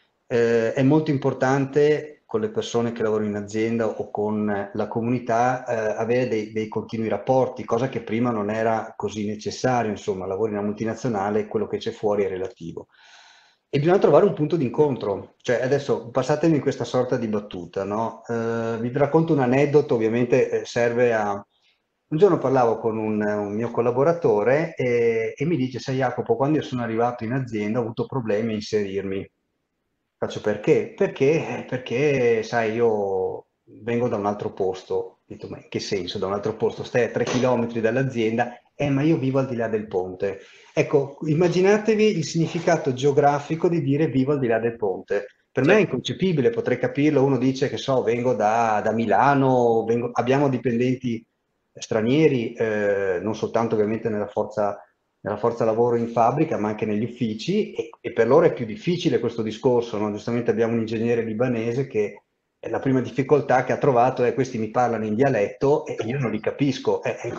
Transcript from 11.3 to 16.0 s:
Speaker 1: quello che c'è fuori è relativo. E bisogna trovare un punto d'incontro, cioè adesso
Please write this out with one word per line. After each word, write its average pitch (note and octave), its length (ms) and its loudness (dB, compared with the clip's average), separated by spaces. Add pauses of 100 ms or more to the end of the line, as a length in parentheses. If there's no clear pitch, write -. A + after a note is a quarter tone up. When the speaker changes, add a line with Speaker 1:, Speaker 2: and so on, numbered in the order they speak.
Speaker 1:
quello G#2 200 -2
che G#2 100 -4
c'è G#2+ 140 -6
fuori G2+ 340 0
è - 20 -2
relativo. F#2 600 -8 (800)
E C#3 100 0
bisogna F3 200 4
trovare F3+ 260 6
un G3+ 80 4
punto D3+ 220 -2
d'incontro, A#2 840 0
cioè A#2+ 200 0
adesso B2+ 480 0